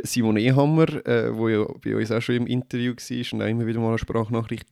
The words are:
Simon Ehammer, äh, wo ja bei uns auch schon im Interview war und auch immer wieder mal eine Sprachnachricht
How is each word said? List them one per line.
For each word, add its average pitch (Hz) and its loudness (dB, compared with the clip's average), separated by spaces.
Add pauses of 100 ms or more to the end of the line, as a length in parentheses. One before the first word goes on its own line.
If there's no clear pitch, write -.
Simon 110 2
Ehammer, 143 4
äh, 117 0
wo 113 0
ja 107 2 (180)
bei 107 -2
uns 110 0
auch 113 0
schon 123 0
im 120 0
Interview 123 -2
war 120 -8
und 110 -2
auch 104 0
immer 113 0
wieder 117 -2
mal 113 0
eine 113 2
Sprachnachricht 113 -4